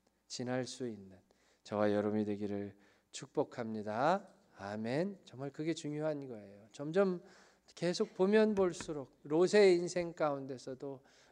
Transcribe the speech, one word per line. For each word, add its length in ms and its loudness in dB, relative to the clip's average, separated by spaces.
지날 380 -4
수 220 -8
있는 300 -12
저와 280 2
여러분이 340 2
되기를 500 -6
축복합니다. 1160 -2
아멘. 680 -4
정말 260 -12
그게 220 -4
중요한 540 -6
거예요. 440 -16
점점 500 0
계속 400 -2
보면 400 4
볼수록 680 -2
롯의 520 8
인생 380 -2
가운데서도, 880 -4